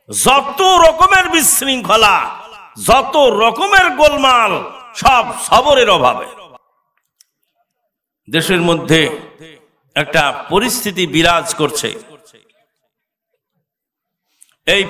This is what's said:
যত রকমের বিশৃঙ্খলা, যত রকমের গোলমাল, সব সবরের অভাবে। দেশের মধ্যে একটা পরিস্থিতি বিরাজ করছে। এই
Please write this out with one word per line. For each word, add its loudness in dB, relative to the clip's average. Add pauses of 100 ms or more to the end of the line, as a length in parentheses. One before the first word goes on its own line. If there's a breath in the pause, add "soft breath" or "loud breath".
(240)
যত 0
রকমের 4
বিশৃঙ্খলা, 0 (560)
যত 0
রকমের 2
গোলমাল, 0 (240)
সব 0
সবরের 2
অভাবে। 0 (2000)
দেশের -2
মধ্যে 0 (760)
একটা -2
পরিস্থিতি -4
বিরাজ -2
করছে। -4 (2750)
এই 0